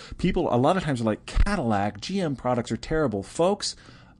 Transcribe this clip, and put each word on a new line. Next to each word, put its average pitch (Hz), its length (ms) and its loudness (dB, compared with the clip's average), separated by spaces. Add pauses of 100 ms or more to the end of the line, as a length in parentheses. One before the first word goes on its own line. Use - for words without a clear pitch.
(180)
people 170 360 2
a - 20 4
lot 147 200 4
of 185 80 -2
times 139 160 -2
are 117 40 -2
like, 107 220 -2
"Cadillac, 110 760 2
G 190 200 -4
M 151 160 -2
products 120 340 0
are 117 60 -2
terrible." 120 480 -2
Folks, - 500 0 (460)